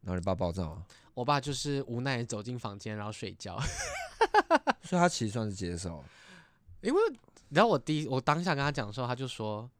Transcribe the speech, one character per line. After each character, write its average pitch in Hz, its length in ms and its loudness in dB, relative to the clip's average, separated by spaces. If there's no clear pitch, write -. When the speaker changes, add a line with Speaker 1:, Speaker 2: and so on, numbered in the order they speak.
Speaker 1:
然 90 100 -4
后 90 60 0
你 85 60 -4
爸 95 100 2
暴 90 160 0
躁 85 200 -2
啊？ 82 120 -10
Speaker 2:
我 123 100 -4
爸 143 160 4
就 139 120 -6
是 139 340 -2
无 120 140 -4
奈 131 160 0
地 117 80 -2
走 107 180 -4
进 123 160 -6
房 104 180 -8
间， 107 200 -8
然 104 100 -6
后 110 60 -6
睡 101 220 -8
觉。 92 220 -8
<laughs> 359 640 2
Speaker 1:
所 - 160 0
以 - 0 -
他 175 100 8
其 123 180 0
实 101 60 -4
算 110 160 -2
是 101 60 -4
接 90 220 -4
受。 85 280 -8
Speaker 2:
因 233 100 0
为， 370 80 6
然 170 160 6
后 233 60 6
我 170 60 6
第 151 260 0
一， 151 40 -4
我 131 140 0
当 151 220 2
下 175 120 2
跟 139 80 0
他 143 80 2
讲 135 160 -2
的 104 60 -8
时 131 80 -6
候， 123 60 -2
他 123 80 0
就 131 120 -6
说 110 420 -6